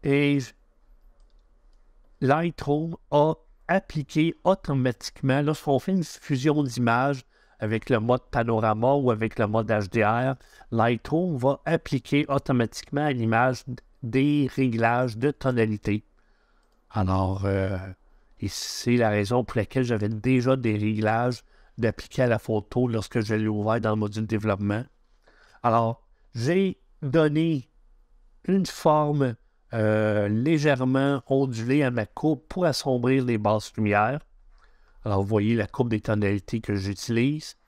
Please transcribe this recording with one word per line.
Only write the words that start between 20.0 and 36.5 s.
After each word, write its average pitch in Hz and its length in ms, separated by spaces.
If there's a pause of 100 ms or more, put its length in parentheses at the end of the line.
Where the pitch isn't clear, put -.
déjà 123 480
des 117 220
réglages 110 680 (340)
d'appliquer - 440
à 127 60
la 113 120
photo 117 480
lorsque 113 320
je 107 160
l'ai 110 140
ouvert 107 320
dans 110 100
le 107 60
module 107 280
développement. 104 600 (760)
Alors, 117 400 (320)
j'ai 175 460 (220)
donné 156 680 (760)
une 185 200
forme, 147 680 (380)
euh, 107 560
légèrement 135 1000
ondulée 135 560
à 127 80
ma 113 140
courbe 151 420
pour 180 180
assombrir 131 600
les 120 120
basses 104 380
lumières. 107 460 (840)
Alors, 101 160
vous 98 60
voyez 107 280
la 107 120
courbe 120 220
des 110 120
tonalités 104 580